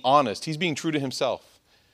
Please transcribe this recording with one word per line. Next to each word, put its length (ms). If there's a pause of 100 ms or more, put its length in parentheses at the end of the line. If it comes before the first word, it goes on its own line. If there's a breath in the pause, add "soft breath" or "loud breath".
honest. 400
He's 120
being 200
true 160
to 80
himself. 600 (340)